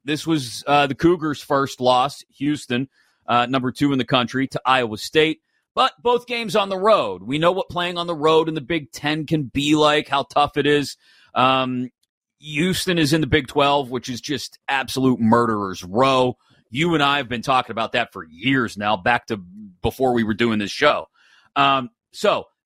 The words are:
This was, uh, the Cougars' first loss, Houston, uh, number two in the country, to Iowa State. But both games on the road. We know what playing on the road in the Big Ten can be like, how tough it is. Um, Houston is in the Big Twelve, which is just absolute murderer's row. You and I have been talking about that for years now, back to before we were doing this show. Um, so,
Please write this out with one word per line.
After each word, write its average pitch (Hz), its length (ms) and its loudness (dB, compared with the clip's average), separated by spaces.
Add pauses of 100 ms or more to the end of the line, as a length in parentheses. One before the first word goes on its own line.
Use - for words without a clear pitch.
This 151 220 -6
was, 139 400 -2
uh, 143 200 4
the 135 80 -6
Cougars' 156 460 2
first 139 400 -2
loss, 127 420 2 (140)
Houston, 139 520 -4 (380)
uh, 120 200 2
number 127 260 -2
two 143 200 0
in 135 60 0
the 120 60 -2
country, 127 440 0
to - 180 -10
Iowa 123 320 2
State. 156 420 0 (340)
But 262 180 2 (100)
both 240 240 0
games 233 280 -6
on 196 140 2
the 190 100 -4
road. 143 440 2
We 131 160 -4
know 170 140 4
what 185 160 -4
playing 175 300 -6
on 170 80 -6
the 170 80 -4
road 160 340 2
in 160 60 -4
the 156 60 -6
Big 147 320 -6
Ten 151 340 -4
can 156 180 0
be 143 300 -2
like, 151 320 4
how 139 160 -2
tough 147 340 0
it 139 100 0
is. 147 300 2 (380)
Um, 127 560 0 (480)
Houston 170 600 -2
is 147 160 2
in 160 80 2
the 143 40 -2
Big 131 220 0
Twelve, 143 420 0
which 127 200 -6
is 117 100 -8
just - 380 -8 (100)
absolute 131 500 0
murderer's 110 640 2
row. 127 540 2 (340)
You 165 240 0
and 147 80 2
I 143 160 2
have 127 100 -6
been 117 140 -6
talking 127 280 0
about 110 220 -4
that 120 200 -2
for 90 120 -14
years 107 520 -2
now, 104 200 0
back 120 300 0
to 113 100 -4 (460)
before 127 300 0
we 120 120 2
were 107 100 -2
doing 117 240 0
this 101 120 -4
show. 117 380 0 (460)
Um, 135 360 2 (200)
so, 165 360 0 (200)